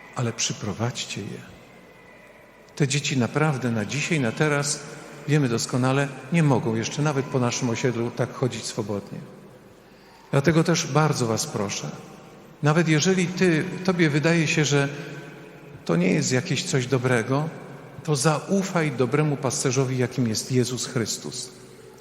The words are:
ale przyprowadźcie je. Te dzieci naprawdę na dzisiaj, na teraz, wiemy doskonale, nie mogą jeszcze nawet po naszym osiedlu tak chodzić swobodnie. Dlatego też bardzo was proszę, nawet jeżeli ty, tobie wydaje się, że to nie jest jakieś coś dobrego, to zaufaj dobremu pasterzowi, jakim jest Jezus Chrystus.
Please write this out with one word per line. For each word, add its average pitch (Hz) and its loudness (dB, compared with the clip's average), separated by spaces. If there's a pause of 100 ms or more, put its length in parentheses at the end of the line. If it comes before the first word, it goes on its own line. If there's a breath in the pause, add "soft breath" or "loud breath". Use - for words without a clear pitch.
(160)
ale 117 -2
przyprowadźcie - -4
je. - -10 (1300)
Te 147 2
dzieci 139 -2
naprawdę 127 2
na 107 0
dzisiaj, 147 -2
na 117 0
teraz, 143 0 (480)
wiemy 139 4
doskonale, 131 2 (260)
nie 170 4
mogą 117 4
jeszcze 113 -4
nawet 139 0
po 139 0
naszym 123 0
osiedlu 117 0
tak - -2
chodzić - -4
swobodnie. 104 -6 (1120 loud breath)
Dlatego 156 4
też 165 0
bardzo 135 2
was 110 0
proszę, 101 -6 (720)
nawet 151 4
jeżeli 165 2
ty, 170 2 (180)
tobie 175 4
wydaje 156 4
się, 151 2
że 143 2 (960)
to 170 2
nie 180 4
jest 127 0
jakieś 127 0
coś 127 0
dobrego, 127 0 (540)
to 151 0
zaufaj 160 2
dobremu 135 2
pasterzowi, 131 0
jakim 123 2
jest 107 -2
Jezus 127 0
Chrystus. - -6 (500)